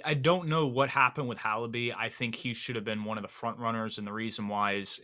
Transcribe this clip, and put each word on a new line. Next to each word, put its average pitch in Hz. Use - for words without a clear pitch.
I 156
don't 160
know 156
what 131
happened 131
with 113
Halaby. 117
I 113
think 113
he 123
should 120
have 107
been 107
one 110
of 104
the 101
front 117
runners, 113
and 104
the 104
reason 110
why 104
is 101